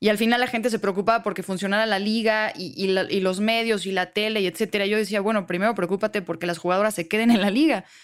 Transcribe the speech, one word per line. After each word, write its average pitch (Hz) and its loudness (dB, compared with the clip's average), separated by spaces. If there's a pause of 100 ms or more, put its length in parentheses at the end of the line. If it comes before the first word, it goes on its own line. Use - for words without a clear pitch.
y 202 2
al 208 2
final 226 2
la 254 0
gente 247 -2
se 220 0
preocupaba 202 0
porque 190 -4
funcionara 196 -2
la 208 0
liga 214 0
y, 180 -10
y 190 -2
la, 185 2
y 190 0
los 185 0
medios 220 0
y 190 -4
la 180 -2
tele 214 -2
y 190 2
etcétera. 202 -2
Yo 208 0
decía, 208 0
bueno, 202 0
primero 196 0
preocúpate 196 -2
porque 170 -6
las 170 -2
jugadoras 196 0
se 170 -6
queden 226 4
en 214 4
la 202 2
liga, 254 2 (200)